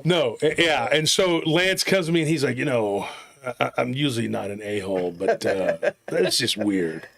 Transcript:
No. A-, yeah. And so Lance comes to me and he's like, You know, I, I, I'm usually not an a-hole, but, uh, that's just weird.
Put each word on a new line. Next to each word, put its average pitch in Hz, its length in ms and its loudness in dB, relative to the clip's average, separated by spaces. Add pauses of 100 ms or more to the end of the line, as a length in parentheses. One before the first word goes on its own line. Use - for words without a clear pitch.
No. 156 380 2
A-, 151 160 2
yeah. 151 340 2
And 151 160 2
so 175 300 2
Lance 175 460 2
comes 190 220 2
to 160 60 -2
me 170 80 4
and 151 80 0
he's 151 160 2
like, 123 120 0
You 131 80 -4
know, 107 440 0 (360)
I, 127 160 -6
I, 131 180 2
I'm 123 160 -2
usually 127 340 -2
not 101 220 -4
an 101 120 -10
a-hole, 95 500 -2
but, 95 340 -2
uh, - 460 -2 (140)
that's 180 320 0
just 113 180 -2
weird. 92 600 -2